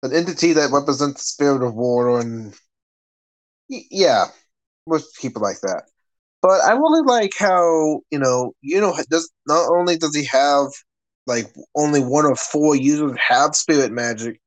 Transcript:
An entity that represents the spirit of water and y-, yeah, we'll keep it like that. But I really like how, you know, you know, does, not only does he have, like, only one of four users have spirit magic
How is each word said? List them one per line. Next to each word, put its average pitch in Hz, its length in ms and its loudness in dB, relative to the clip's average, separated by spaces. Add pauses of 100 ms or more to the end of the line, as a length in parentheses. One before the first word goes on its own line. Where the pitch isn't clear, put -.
An 131 100 -6
entity 170 400 0
that 147 180 2
represents 139 500 -2
the - 40 -12
spirit 139 400 -2
of 117 100 -4
water 120 440 0
and 113 340 -8 (1160)
y-, 262 200 -14
yeah, 151 360 2 (600)
we'll 160 160 -2 (160)
keep 123 200 -10
it - 40 -8
like 98 200 -4
that. 95 220 -6 (580)
But 185 200 4
I 196 120 4
really 311 320 2
like 233 320 2
how, 170 720 2
you 151 100 -6
know, 127 420 0
you 165 200 -2
know, 202 160 0 (120)
does, 165 220 -2 (160)
not 151 240 2
only 175 240 0
does 160 200 -4
he 147 100 -4
have, 143 420 2 (600)
like, 120 260 -4 (220)
only 147 280 2
one 143 220 0
of 147 140 2
four 151 360 0
users 143 440 0
have 139 360 2
spirit 139 360 0
magic 117 560 -6